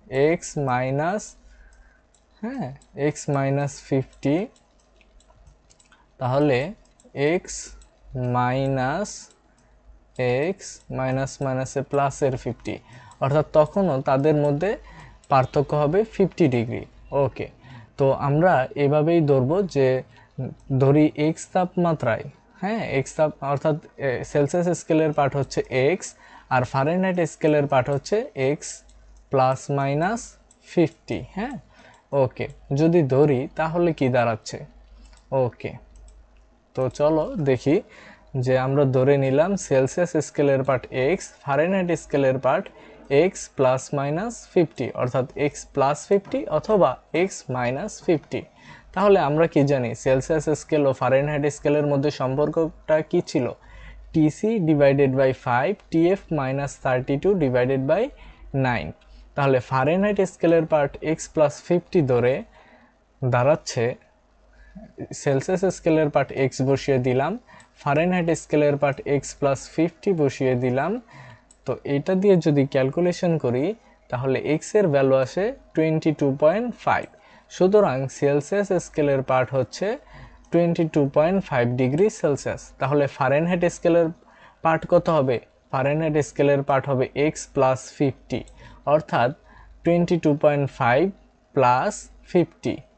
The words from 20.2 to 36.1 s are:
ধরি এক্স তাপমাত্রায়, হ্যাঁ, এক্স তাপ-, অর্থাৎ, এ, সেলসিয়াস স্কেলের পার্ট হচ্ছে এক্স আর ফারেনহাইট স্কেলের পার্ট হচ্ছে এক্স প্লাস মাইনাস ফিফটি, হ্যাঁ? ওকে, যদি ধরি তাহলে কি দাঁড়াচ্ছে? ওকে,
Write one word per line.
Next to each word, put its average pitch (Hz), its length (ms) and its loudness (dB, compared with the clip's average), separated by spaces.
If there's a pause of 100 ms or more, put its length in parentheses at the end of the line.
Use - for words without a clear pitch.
ধরি 143 360 4
এক্স 156 380 -2
তাপমাত্রায়, 175 680 0 (380)
হ্যাঁ, 196 280 -6
এক্স 135 260 -4
তাপ-, 156 260 0
অর্থাৎ, 143 340 -2 (220)
এ, 127 260 -4
সেলসিয়াস 147 440 0
স্কেলের 160 460 0
পার্ট 143 220 0
হচ্ছে 139 340 -4
এক্স 135 460 0 (340)
আর 127 140 2
ফারেনহাইট 175 560 0
স্কেলের 151 480 0
পার্ট 135 220 0
হচ্ছে 202 360 -2 (100)
এক্স 139 480 -4 (460)
প্লাস 131 420 0
মাইনাস 143 640 -4 (300)
ফিফটি, - 580 -2 (100)
হ্যাঁ? 226 240 -8 (540)
ওকে, 131 360 -2 (260)
যদি 165 300 4
ধরি 135 520 2
তাহলে 165 380 -2
কি 135 160 0
দাঁড়াচ্ছে? 117 560 -2 (680)
ওকে, 127 420 -4 (1040)